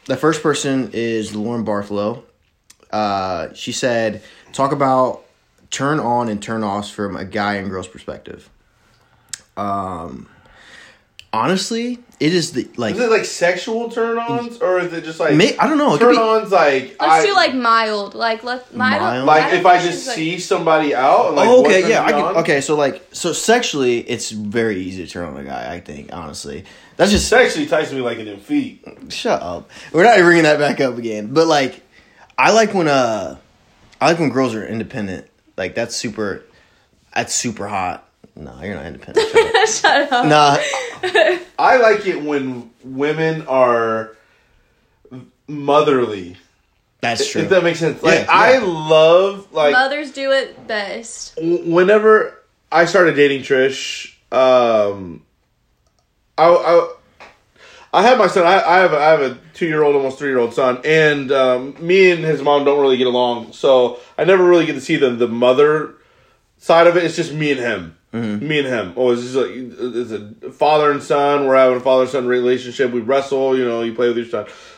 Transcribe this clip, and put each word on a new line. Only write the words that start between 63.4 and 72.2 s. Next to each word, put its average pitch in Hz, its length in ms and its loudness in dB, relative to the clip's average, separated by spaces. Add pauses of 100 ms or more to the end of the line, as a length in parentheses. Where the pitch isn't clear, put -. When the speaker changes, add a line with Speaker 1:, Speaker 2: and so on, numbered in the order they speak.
Speaker 2:
so 127 460 2 (180)
I 151 80 -2
never 185 180 4
really 175 220 6
get 143 80 -4
to 131 80 -8
see 160 140 -4
the, 135 160 2
the 117 160 -2
mother 127 680 2 (600)
side 170 300 4
of 170 100 4
it. 170 60 0
It's 160 120 -4
just 143 180 -6
me 151 180 -2
and 131 80 -2
him. 98 380 -6 (160)
Speaker 1:
Mm-hmm. 110 340 -6
Speaker 2:
Me 151 120 -2
and 135 80 -2
him. 104 280 -6
Oh, 123 160 2
it's 120 100 -2
just 127 140 -8
like, 123 160 -2
it's 117 600 -10
a 104 400 -14
father 151 380 2
and 139 140 -2
son. 143 440 0
We're 135 100 4
having 127 200 4
a 123 40 -8
father-son 131 460 0